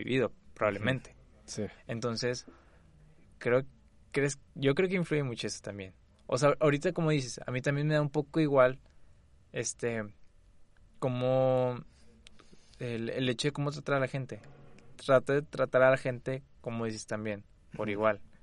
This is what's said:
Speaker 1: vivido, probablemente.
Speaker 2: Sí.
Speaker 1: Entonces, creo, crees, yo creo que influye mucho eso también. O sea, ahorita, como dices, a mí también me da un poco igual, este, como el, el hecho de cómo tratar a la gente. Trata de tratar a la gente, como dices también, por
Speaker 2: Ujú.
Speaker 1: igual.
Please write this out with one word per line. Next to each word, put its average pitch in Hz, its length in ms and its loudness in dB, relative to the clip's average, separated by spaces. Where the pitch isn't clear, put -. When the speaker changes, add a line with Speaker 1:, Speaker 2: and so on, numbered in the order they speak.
Speaker 1:
vivido, 120 280 0
probablemente. 107 640 -2
Speaker 2:
Sí. - 180 -6
Speaker 1:
Entonces, 120 580 -4
creo, 127 260 2
crees, 139 260 0
yo 135 220 2
creo 185 120 2
que 185 80 -2
influye 156 280 0
mucho 117 240 -6
eso - 140 -10
también. 101 320 -12
O 127 100 0
sea, 143 220 6
ahorita, 151 320 2
como 160 180 0
dices, 131 340 -2
a 131 60 -8
mí 127 100 -2
también 143 280 0
me 151 60 2
da 151 80 4
un 143 80 -2
poco 151 280 -2
igual, 131 400 4
este, 117 520 -4
como 127 840 0
el, 117 320 -6
el 131 180 -2
hecho 127 200 0
de 143 40 -4
cómo 143 180 -2
tratar 143 260 -2
a 135 40 2
la 131 80 0
gente. 131 320 -8
Trata 131 300 6
de 147 80 2
tratar 131 400 2
a 131 80 8
la 131 60 6
gente, 131 460 -4
como 117 240 -6
dices 110 220 -6
también, 107 380 -6
por 107 120 -4
Speaker 2:
Ujú. 104 40 -2
Speaker 1:
igual. 104 280 2